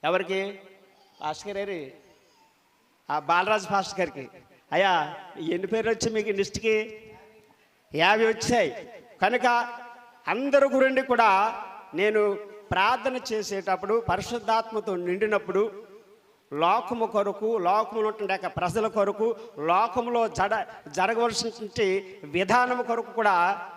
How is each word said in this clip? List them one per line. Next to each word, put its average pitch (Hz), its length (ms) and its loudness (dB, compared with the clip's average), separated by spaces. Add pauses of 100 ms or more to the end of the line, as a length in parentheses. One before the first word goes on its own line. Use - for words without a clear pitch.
ఎవరికి? 190 540 -2 (640)
పాస్టర్ 156 340 -8
గారి, 180 360 -8 (1160)
ఆ 147 80 2
బాలరాజు 185 480 2
పాస్టర్ 185 340 -2
గారికి. 143 280 -4 (440)
అయ్యా, 165 420 2 (240)
ఎన్ని 175 280 -4
పేర్లు 220 240 0
వచ్చాయి 226 240 -2
మీకు 214 160 -2
లిస్ట్కి? 214 720 -2 (960)
యాభై 202 320 4
వచ్చాయి. 220 600 0 (340)
కనుక 240 460 2 (600)
అందరు 269 400 4
గురించి 262 340 4
కూడా 226 600 4 (320)
నేను 208 440 2 (320)
ప్రార్థన 233 500 0 (120)
చేసేటప్పుడు 196 760 -2
పరిశుద్ధాత్మతో 220 880 -2
నిండినప్పుడు 196 920 -2 (600)
లోకము 196 540 0
కొరకు, 208 520 -2
లోకములో 214 500 0
ఉంటుండే 202 380 -4
ప్రజల 180 420 -2
కొరకు, 214 480 0 (220)
లోకంలో 226 680 2
జడ-, 202 380 -2 (220)
జరగవలసినటువంటి 214 1400 -2
విధానం 226 580 2
కొరకు 233 300 -4
కూడా 190 640 2